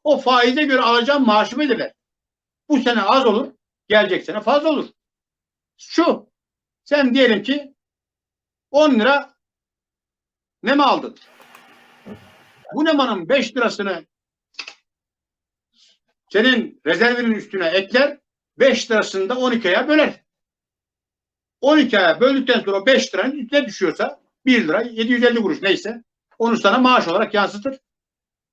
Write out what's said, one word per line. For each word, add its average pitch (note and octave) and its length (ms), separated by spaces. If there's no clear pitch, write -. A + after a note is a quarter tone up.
O D4 140
faize B3+ 460
göre C4 180
alacağım A#3+ 440
maaşı G#3+ 340
belirler. A3 340
Bu D4 80
sene A#3 240
az B3+ 240
olur, A3+ 280
gelecek G3 380
sene G3+ 160
fazla D4 280
olur. C4 200
Şu, - 540
sen C#4 300
diyelim A#3+ 300
ki C#4+ 320
on C#4 280
lira C4+ 340
nema C#4 220
aldın. D#3 320
Bu D4 120
nema'nın A#3+ 440
beş C4+ 260
lirasını G3 500
senin A#3+ 560
rezervinin A3+ 460
üstüne F#3+ 360
ekler, A3+ 520
beş A#3+ 320
lirasını G3 380
da B3+ 80
on B3+ 140
iki F3+ 180
aya A#3+ 180
böler. D4+ 360
On D4 160
iki A#3 220
aya E3+ 200
böldükten B3+ 400
sonra G3 260
beş - 280
liranın G#3+ 180
üstüne C#4+ 340
düşüyorsa G3 560
bir A#3 220
lira F#3 140
yedi A3+ 300
yüz A#3+ 120
elli A#3 180
kuruş E3 200
neyse G3+ 420
onu A3+ 180
sana G3+ 200
maaş B3+ 300
olarak G#3 260
yansıtır. G#3 460